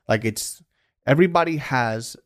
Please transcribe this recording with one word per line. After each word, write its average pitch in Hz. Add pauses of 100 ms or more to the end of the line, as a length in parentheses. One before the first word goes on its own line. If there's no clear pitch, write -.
Like, 110
it's, - (440)
everybody 165
has 117